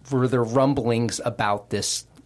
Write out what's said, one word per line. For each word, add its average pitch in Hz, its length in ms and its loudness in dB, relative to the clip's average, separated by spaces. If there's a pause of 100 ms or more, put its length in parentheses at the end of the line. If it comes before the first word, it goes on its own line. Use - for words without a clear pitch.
were 127 180 2
there 123 160 2
rumblings 120 800 2
about 104 460 -2
this - 380 -4 (180)